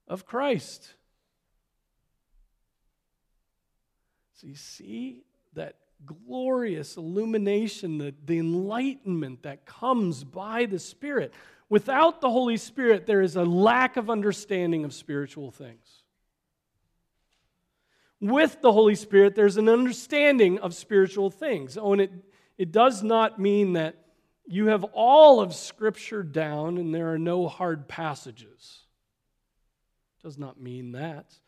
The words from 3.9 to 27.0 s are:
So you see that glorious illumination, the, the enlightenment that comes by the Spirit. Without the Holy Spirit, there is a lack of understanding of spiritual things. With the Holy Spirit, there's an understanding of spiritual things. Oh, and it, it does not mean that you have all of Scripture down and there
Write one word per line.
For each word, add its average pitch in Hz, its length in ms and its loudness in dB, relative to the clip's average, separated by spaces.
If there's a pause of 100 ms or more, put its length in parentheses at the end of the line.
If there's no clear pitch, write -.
So - 140 -20
you 139 80 -18
see 240 680 -16 (280)
that 151 240 -14 (280)
glorious 233 960 -6
illumination, 202 1000 -4
the, 143 180 -8 (120)
the 165 120 -2
enlightenment 180 1040 -4
that 139 200 -16
comes 202 600 -2
by 208 420 -6
the 196 120 -6
Spirit. 247 540 -8 (380)
Without 277 500 2
the 262 100 0
Holy 233 280 0
Spirit, 220 480 0
there 202 160 2
is 175 140 -2
a 180 80 0
lack 220 520 2
of 226 140 -6
understanding 185 760 -4
of 139 80 -10
spiritual 143 580 -12
things. 117 520 -20 (2250)
With 269 400 0
the 240 120 8
Holy 214 220 6
Spirit, 196 400 4
there's 202 220 4
an 220 140 4
understanding 247 880 2
of 185 160 -8
spiritual 196 560 0
things. 175 500 -8
Oh, 208 120 0
and 202 100 2
it, 190 100 -2 (460)
it 175 140 -6
does 220 300 4
not 220 380 0
mean 202 320 2
that 165 240 -4 (500)
you 208 200 -2
have 214 180 2
all 254 560 8
of 180 140 -4
Scripture - 680 -8
down 156 540 -6
and 170 180 -6
there 165 180 -6